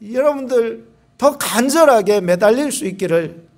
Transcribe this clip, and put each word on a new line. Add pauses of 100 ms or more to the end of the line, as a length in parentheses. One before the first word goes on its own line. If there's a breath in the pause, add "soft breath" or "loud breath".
여러분들 (320)
더
간절하게
매달릴
수
있기를 (100)